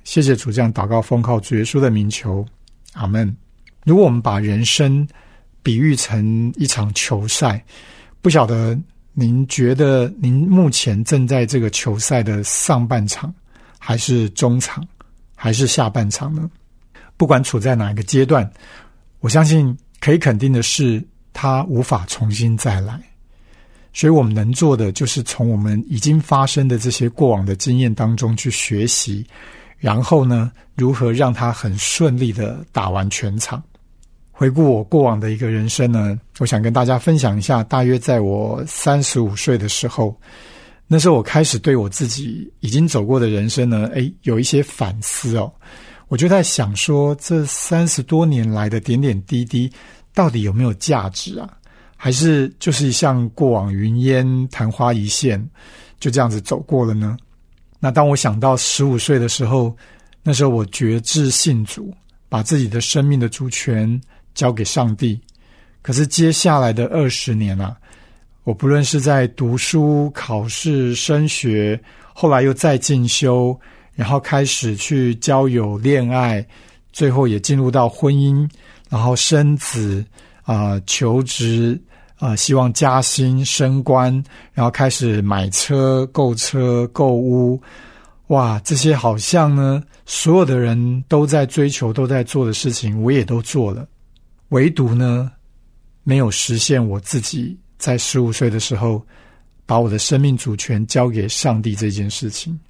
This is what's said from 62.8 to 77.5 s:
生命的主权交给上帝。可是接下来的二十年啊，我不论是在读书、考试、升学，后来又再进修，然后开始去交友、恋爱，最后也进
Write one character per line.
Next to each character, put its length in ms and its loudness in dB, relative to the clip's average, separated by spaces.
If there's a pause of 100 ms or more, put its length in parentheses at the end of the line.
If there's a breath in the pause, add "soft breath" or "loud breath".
生 240 0
命 160 2
的 80 0
主 220 -8
权 500 -2 (320 soft breath)
交 180 0
给 140 -4
上 320 -2
帝。 240 -2 (640 soft breath)
可 100 -6
是 140 0
接 260 2
下 260 2
来 140 2
的 140 -2
二 200 0
十 280 -4
年 260 -2
啊， 160 -6 (680 soft breath)
我 100 -2
不 120 -4
论 160 4
是 160 0
在 300 2
读 260 -2
书、 580 2
考 360 -6
试、 460 -2
升 340 0
学， 500 0 (360 loud breath)
后 160 2
来 100 6
又 140 2
再 240 2
进 280 0
修， 540 0 (320 soft breath)
然 160 -4
后 100 2
开 240 0
始 320 -2
去 420 0
交 300 2
友、 300 0
恋 320 2
爱， 340 0 (500 soft breath)
最 180 0
后 180 2
也 100 0
进 160 -2